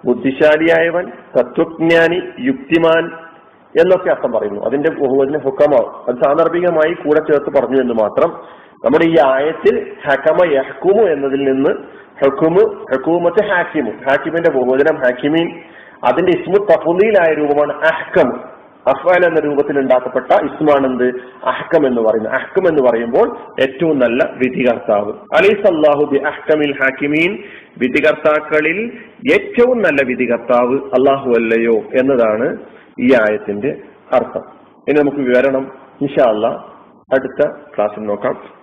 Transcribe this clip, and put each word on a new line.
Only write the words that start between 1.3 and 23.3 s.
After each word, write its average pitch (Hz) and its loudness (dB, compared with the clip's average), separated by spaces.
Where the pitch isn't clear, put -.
യുക്തിമാൻ 160 0
എന്നൊക്കെ 180 2
അർത്ഥം 139 -2
പറയുന്നു. 104 -4
അതിന്റെ 143 -2
ബഹുവചനം 135 0
ഹുക്കമാവും. 135 0
അത് 127 -4
സാന്ദർഭികമായി 165 0
കൂടെ 156 0
ചേർത്ത് 143 0
പറഞ്ഞു 127 0
എന്ന് 123 -2
മാത്രം. 113 0
നമ്മുടെ 151 4
ഈ 165 2
ആയത്തിൽ 151 0
ഹക്കമ 160 2
യഹ്കുമു 170 0
എന്നതിൽ 139 0
നിന്ന് 135 2
ഹുക്കുമു, 165 2
ഹുക്കൂമത്ത് 170 0
ഹാക്കിമു, 165 -2
ഹാക്കിമിന്റെ 156 -2
ബഹുവചനം 135 2
ഹാക്കിമീൻ, 143 -2
അതിന്റെ 165 2
ഇസ്മു 196 0
തഫ്ദീലായ 175 2
രൂപമാണ് 147 0
അഹ്കം. - -2
അഫ്ആൽ 175 2
എന്ന 160 2
രൂപത്തിൽ 147 -2
ഉണ്ടാക്കപ്പെട്ട 127 -2
ഇസ്മാണെന്ത്? 135 0
അഹ്കം 151 0
എന്ന് 120 0
പറയുന്നത്. 110 0
അഹ്കം 185 -2
എന്ന് 151 2
പറയുമ്പോൾ 123 0